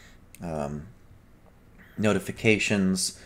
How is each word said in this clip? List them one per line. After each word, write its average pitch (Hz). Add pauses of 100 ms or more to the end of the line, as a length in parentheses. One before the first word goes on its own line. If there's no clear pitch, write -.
(420)
um, 73 (1120)
notifications, 98